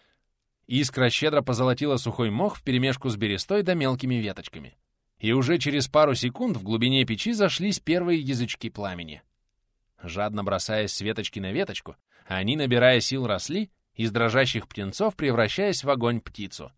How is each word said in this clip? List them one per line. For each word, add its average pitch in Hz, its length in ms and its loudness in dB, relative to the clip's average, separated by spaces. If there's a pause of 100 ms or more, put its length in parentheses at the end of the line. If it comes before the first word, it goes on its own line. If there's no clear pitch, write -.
(680)
Искра 127 420 2
щедро 151 320 2
позолотила 131 560 2
сухой 117 320 -2
мох 160 280 -2
вперемешку 131 520 0
с 110 60 -2
берестой 107 480 0
да 180 100 2
мелкими 131 420 0
веточками. 92 640 -8 (400)
И 110 140 0
уже 135 260 4
через 139 300 0
пару 151 260 6
секунд 131 440 -2
в 98 60 -10
глубине 120 420 2
печи 156 280 -2
зашлись 196 460 0
первые 175 400 0
язычки 123 500 -4
пламени. 87 540 -10 (800)
Жадно 101 400 -4
бросаясь 101 500 -2
с - 80 -6
веточки 104 380 -4
на 95 120 -6
веточку, 113 440 -6 (300)
они, 95 300 0
набирая 127 440 4
сил, 131 260 -2
росли, 165 460 -2 (240)
из 110 160 -2
дрожащих 117 560 2
птенцов 107 480 -2
превращаясь 135 680 0
в 135 60 0
огонь 120 320 2
птицу, - 560 -12